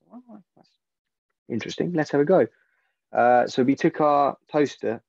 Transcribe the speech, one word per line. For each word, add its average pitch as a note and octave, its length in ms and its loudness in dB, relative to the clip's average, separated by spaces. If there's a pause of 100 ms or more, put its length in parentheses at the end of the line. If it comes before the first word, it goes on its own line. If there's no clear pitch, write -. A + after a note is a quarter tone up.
(100)
Well, A#3 120 -20 (340)
that's - 140 -20 (760)
interesting. - 460 -6
Let's D#3 180 -2
have C#3+ 100 2
a - 20 4
go. D#3 220 2 (640)
Uh, A#2+ 340 2
so - 180 -2
we C3+ 120 2
took - 240 -2
our C#3+ 360 0 (160)
toaster. A#2+ 560 -4